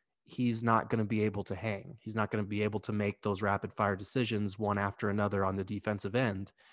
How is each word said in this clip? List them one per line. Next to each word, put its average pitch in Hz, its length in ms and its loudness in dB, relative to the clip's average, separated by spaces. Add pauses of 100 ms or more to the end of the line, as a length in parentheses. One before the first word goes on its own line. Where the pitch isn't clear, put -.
(240)
he's 120 400 0
not 113 260 4
gonna 113 160 2
be 107 180 2
able 101 200 0
to 98 120 -6
hang. 101 440 -6
He's 107 160 -8
not 107 160 0
gonna 107 120 0
be 104 200 -2
able 107 160 0
to - 120 -6
make 104 300 0
those 101 200 0
rapid 101 320 0
fire 101 220 2
decisions 104 640 -2
one 104 200 0
after 101 320 0
another 101 360 2
on 95 120 0
the 95 80 -2
defensive 104 500 -4
end. 101 380 -2 (200)